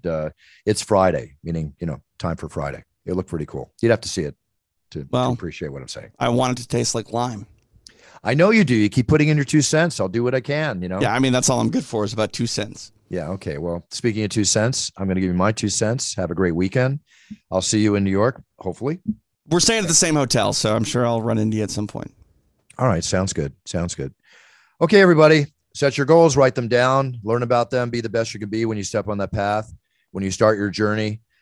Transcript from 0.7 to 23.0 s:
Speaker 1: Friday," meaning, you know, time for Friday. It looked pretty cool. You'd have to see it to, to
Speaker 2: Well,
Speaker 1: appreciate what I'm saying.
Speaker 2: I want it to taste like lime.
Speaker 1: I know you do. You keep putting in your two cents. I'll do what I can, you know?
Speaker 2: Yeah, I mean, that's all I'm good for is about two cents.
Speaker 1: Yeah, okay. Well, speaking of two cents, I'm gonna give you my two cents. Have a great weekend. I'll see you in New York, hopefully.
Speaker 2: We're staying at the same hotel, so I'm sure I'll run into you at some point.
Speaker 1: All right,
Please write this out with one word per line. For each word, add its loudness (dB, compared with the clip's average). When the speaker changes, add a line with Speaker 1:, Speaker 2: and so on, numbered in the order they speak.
Speaker 1:
Friday," 2
meaning, -6
you -6
know, -8
time -6
for -12
Friday. -8
It -6
looked -6
pretty -6
cool. -12
You'd 2
have 2
to -10
see -6
it -8
to, -10
to -16
Speaker 2:
Well, 0
Speaker 1:
appreciate -8
what -14
I'm -16
saying. -16
Speaker 2:
I 0
want 0
it -12
to -16
taste -2
like -6
lime. -6
Speaker 1:
I 0
know 6
you 6
do. 2
You 4
keep 0
putting 4
in 2
your 0
two 4
cents. 0
I'll 0
do -2
what 0
I 0
can, -4
you -6
know? -4
Speaker 2:
Yeah, 0
I 0
mean, 4
that's 2
all 2
I'm 0
good -2
for -2
is -4
about -2
two -4
cents. -8
Speaker 1:
Yeah, -6
okay. -8
Well, -6
speaking -2
of -2
two 0
cents, 0
I'm -4
gonna 0
give 0
you 0
my 2
two -2
cents. -4
Have -4
a -6
great 0
weekend. 0
I'll 0
see 0
you 4
in 2
New 0
York, 0
hopefully. -8
Speaker 2:
We're 2
staying 2
at -2
the 0
same 2
hotel, 2
so 0
I'm 0
sure 0
I'll 0
run -2
into 0
you -2
at -6
some -6
point. -12
Speaker 1:
All 2
right, 2